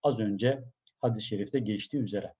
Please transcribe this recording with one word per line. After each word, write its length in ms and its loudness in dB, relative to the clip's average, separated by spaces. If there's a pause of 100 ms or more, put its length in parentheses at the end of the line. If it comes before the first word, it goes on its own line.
Az 160 4
önce 440 2 (340)
hadis-i 300 0
şerifte 320 -2
geçtiği 380 -2
üzere. 420 -4